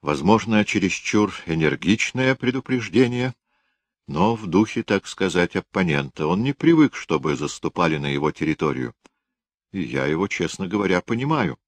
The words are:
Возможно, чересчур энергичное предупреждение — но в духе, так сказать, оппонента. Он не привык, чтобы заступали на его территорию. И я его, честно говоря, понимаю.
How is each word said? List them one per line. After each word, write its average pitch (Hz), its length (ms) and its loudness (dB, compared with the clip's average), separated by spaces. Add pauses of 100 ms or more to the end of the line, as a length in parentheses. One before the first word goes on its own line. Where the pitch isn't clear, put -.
Возможно, 104 640 2
чересчур 101 680 0 (140)
энергичное 92 880 0
предупреждение — 123 1000 0 (720)
но 90 260 2
в 107 120 -10
духе, 107 360 2
так 101 240 0
сказать, 87 500 0
оппонента. 78 720 -2
Он 92 160 0
не 135 100 0
привык, 156 420 4
чтобы 76 420 -2
заступали 78 640 -2
на 71 80 -4
его 71 260 -2
территорию. 71 600 -2 (760)
И 98 100 -6
я 67 260 -4
его, 80 220 0
честно 92 380 -6
говоря, 92 340 0
понимаю. 120 680 -2